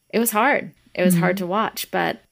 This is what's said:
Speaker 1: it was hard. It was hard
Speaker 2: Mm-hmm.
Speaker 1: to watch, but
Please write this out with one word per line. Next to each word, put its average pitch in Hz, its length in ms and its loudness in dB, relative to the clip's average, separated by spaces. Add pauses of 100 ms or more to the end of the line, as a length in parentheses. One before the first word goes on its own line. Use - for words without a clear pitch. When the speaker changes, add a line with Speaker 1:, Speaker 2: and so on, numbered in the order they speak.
(100)
Speaker 1:
it - 80 0
was 233 140 0
hard. 220 420 0 (180)
It - 100 -2
was 180 140 4
hard 180 200 2
Speaker 2:
Mm-hmm. 196 80 -6
Speaker 1:
to 170 60 -6
watch, 208 400 -4
but - 420 -4